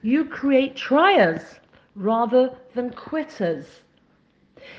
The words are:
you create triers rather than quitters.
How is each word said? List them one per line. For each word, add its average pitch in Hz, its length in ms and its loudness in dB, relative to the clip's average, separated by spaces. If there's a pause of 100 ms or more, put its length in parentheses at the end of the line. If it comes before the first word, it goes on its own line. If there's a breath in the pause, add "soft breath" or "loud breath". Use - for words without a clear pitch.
you 269 240 0
create 269 500 0
triers 254 840 2 (360 soft breath)
rather 226 560 0 (240)
than 240 160 -6
quitters. 175 760 -6 (1120 loud breath)